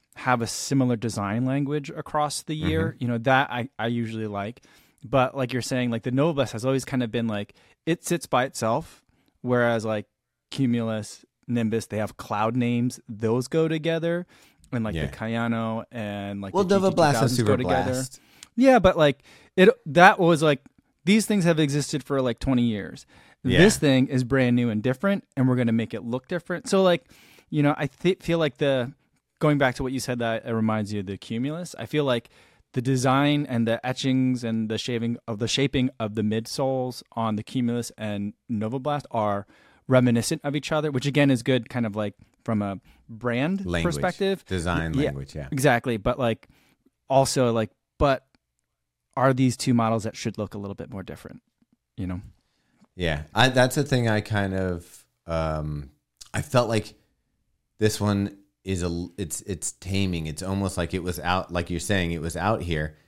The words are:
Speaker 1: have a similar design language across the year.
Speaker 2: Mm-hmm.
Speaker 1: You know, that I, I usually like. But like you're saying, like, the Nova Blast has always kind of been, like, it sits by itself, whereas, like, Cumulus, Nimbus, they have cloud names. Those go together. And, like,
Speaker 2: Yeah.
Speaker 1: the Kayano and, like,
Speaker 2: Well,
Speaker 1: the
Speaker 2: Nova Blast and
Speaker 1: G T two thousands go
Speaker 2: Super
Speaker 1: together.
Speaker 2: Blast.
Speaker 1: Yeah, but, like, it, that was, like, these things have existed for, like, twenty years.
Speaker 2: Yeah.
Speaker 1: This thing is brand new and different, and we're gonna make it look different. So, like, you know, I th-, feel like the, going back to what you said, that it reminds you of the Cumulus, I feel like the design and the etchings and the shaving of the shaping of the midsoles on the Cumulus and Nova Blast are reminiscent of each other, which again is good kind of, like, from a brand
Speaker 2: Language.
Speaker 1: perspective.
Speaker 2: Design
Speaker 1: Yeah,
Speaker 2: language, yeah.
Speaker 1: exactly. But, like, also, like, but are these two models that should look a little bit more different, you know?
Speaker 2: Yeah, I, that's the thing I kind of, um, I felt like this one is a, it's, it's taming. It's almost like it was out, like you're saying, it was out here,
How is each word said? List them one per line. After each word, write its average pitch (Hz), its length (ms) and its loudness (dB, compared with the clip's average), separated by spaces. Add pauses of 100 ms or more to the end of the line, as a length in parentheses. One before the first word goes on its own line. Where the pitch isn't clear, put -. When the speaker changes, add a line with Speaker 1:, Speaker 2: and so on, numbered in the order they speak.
(160)
Speaker 1:
have 123 280 0
a 107 40 -4
similar 127 480 0
design 107 480 -2
language 139 460 -4
across 151 540 -4
the 160 100 -8
year. 156 360 -2
Speaker 2:
Mm-hmm. - 100 -12
Speaker 1:
You 123 80 -4
know, 120 120 -2
that 131 300 4
I, 120 200 -6 (100)
I 110 80 -2
usually 113 400 -4
like. 104 340 -8 (420)
But 127 320 2
like 127 160 -4
you're 123 120 -2
saying, 123 260 -2
like, 117 140 -4
the 123 80 -4
Nova 143 220 2
Blast 135 200 -2
has 113 100 -8
always 131 220 0
kind 127 160 -2
of 117 80 -2
been, 117 180 -2
like, 104 280 -6 (320)
it 165 180 -2
sits 170 220 -4
by 127 160 2
itself, 127 600 -4 (380)
whereas, 120 420 2
like, 107 220 -4 (460)
Cumulus, 113 760 -2 (220)
Nimbus, 117 400 -2
they 104 100 -6
have 107 200 -4
cloud 110 380 -2
names. 120 440 0 (100)
Those 113 380 0
go 160 200 2
together. 165 600 -2 (440)
And, 120 120 -2
like, 107 100 -4
Speaker 2:
Yeah. 78 140 -2
Speaker 1:
the - 100 -10
Kayano 113 720 -4
and, 101 500 -8
like, 98 120 -10
Speaker 2:
Well, 196 100 2
Speaker 1:
the 196 120 2
Speaker 2:
Nova 190 160 4
Blast 143 320 4
and 127 80 4
Speaker 1:
G 127 60 -2
T 123 40 2
two 110 40 2
thousands - 20 0
go 104 60 6
Speaker 2:
Super 104 40 2
Speaker 1:
together. 90 360 0
Speaker 2:
Blast. 131 260 -6 (360)
Speaker 1:
Yeah, 254 220 8
but, 180 180 6
like, 151 280 4 (320)
it, 185 140 8 (180)
that 175 320 8
was, 165 240 4
like, 147 180 4 (440)
these 202 200 4
things 202 200 2
have 170 140 4
existed 147 440 0
for, 139 180 0
like, 123 160 0
twenty 123 280 2
years. 104 420 -6 (380)
Speaker 2:
Yeah. 123 120 4
Speaker 1:
This 208 200 8
thing 135 300 4
is 131 160 0
brand 123 320 2
new 120 140 2
and 107 120 -2
different, 156 440 -2 (100)
and 131 140 2
we're 123 80 2
gonna 117 160 2
make 113 200 -2
it 107 120 -10
look 120 240 -8
different. 175 400 -6
So, 190 120 4
like, 175 280 2 (400)
you 151 120 0
know, 143 160 2
I 151 100 -4
th-, - 360 -2
feel 170 140 0
like 151 200 0
the, 135 360 0 (460)
going 147 180 4
back 131 180 2
to 143 80 -6
what 127 80 -4
you 131 80 -4
said, 120 200 -4
that 113 260 -2
it 120 80 -4
reminds 110 400 0
you 104 80 -4
of 92 60 -8
the 98 100 -8
Cumulus, 147 600 -8
I - 80 -8
feel 147 200 -2
like 123 240 -2 (420)
the 131 100 -4
design 135 640 2
and 117 200 0
the 113 180 -2
etchings 127 600 0
and 113 240 -2
the 110 80 -2
shaving 117 400 -4 (100)
of 110 120 -6
the 117 100 -2
shaping 135 400 0 (100)
of 107 160 -4
the 110 60 -2
midsoles 127 800 -2 (140)
on 113 180 -2
the 107 80 -4
Cumulus 120 540 -2
and 104 360 -6 (140)
Nova 113 320 -4
Blast 147 320 -4
are 104 340 -2 (440)
reminiscent 123 560 4
of 143 100 -4
each 151 160 -6
other, 151 180 0
which 131 160 -2
again 143 240 4
is 120 140 2
good 127 240 0
kind 120 180 -4
of, 104 120 -6
like, 104 180 -4 (300)
from 107 160 0
a 98 180 -4 (300)
brand 123 560 -2
Speaker 2:
Language. 170 300 0
Speaker 1:
perspective. 185 500 -2
Speaker 2:
Design 82 480 -2
Speaker 1:
Yeah, 139 140 0
Speaker 2:
language, 69 280 -8
yeah. 71 160 -10
Speaker 1:
exactly. 127 460 0
But, 120 200 -2
like, 117 300 -2 (640)
also, 131 420 4
like, 113 200 -2 (280)
but 139 260 2 (920)
are 131 160 4
these 127 240 2
two 131 160 0
models 113 320 2
that 110 100 -8
should - 220 -6
look 104 160 -6
a 107 40 -10
little 101 180 -8
bit - 140 -14
more 98 140 -10
different, - 380 -16 (560)
you 92 100 -6
know? 90 140 -6 (760)
Speaker 2:
Yeah, 80 280 -2 (100)
I, 120 160 4
that's 127 240 4
the 147 100 0
thing 127 240 2
I 107 140 2
kind 101 320 -2
of, 92 520 -4 (200)
um, 78 640 -4 (420)
I - 120 -4
felt 123 260 0
like 110 240 -2 (840)
this 107 200 2
one 101 380 0 (260)
is 92 200 -4
a, 85 240 -4 (100)
it's, 90 240 -8
it's - 300 -8
taming. 92 560 -4
It's 76 160 -10
almost 95 340 -4
like 82 160 -4
it 92 80 -2
was 87 180 -6
out, 90 320 -2
like 87 200 -2
you're 85 80 -4
saying, 90 320 0
it 85 100 -4
was 80 160 -6
out 98 240 0
here, 78 340 -4 (120)